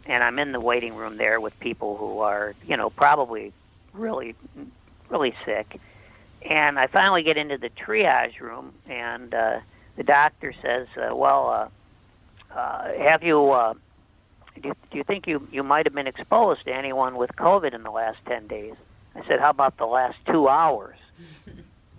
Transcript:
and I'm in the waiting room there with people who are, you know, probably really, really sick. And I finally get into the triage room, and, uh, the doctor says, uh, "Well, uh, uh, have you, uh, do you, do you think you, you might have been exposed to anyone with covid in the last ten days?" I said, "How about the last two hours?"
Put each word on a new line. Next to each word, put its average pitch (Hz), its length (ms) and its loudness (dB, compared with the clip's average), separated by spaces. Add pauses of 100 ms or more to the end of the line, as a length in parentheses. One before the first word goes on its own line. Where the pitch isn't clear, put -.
and 123 160 0
I'm 120 160 0
in 143 140 -4
the 123 80 -6
waiting 117 340 -2
room 110 220 -10
there 110 240 0
with 107 180 -8
people 110 380 -8
who 104 240 -8
are, 104 340 -2 (120)
you 160 100 -2
know, 110 140 -2
probably 120 640 0 (400)
really, 190 420 -8 (760)
really 131 260 -2 (100)
sick. - 360 -6 (640)
And 147 360 2
I 131 80 4
finally 190 360 4
get 156 140 2
into 147 220 -4
the 120 120 -8
triage 131 680 0
room, 131 320 -14 (160)
and, 120 460 -8
uh, 113 260 0 (360)
the - 80 -10
doctor 143 580 2
says, 127 240 -2 (100)
uh, 117 180 -4
"Well, 135 360 4 (1040)
uh, - 40 -14
uh, - 360 -6
have 156 280 2
you, 151 280 4
uh, 117 240 2 (880)
do 139 60 -8
you, 143 60 -8 (160)
do 208 60 -10
you 143 80 -6
think 202 220 -4
you, 151 260 -4
you 135 100 -4
might 147 220 2
have 143 100 0
been 143 120 -4
exposed 143 580 0
to 131 100 -6
anyone 131 420 -2
with 123 200 -4
covid 165 380 2
in 113 80 -12
the 110 80 -10
last 113 340 -4
ten 117 220 -6
days?" 107 280 -10 (400)
I - 120 -14
said, 131 140 2
"How 143 100 6
about 135 260 2
the - 100 -4
last 123 380 0
two 156 240 4
hours?" 139 480 2 (1040)